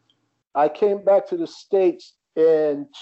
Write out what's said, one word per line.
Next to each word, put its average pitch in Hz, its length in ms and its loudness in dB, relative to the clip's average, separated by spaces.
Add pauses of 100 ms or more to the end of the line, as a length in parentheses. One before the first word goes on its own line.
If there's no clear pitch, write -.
(560)
I 151 140 0
came 202 340 -4
back - 240 2
to 175 100 -6
the 165 100 -6
States - 680 -2 (220)
in 156 520 0 (140)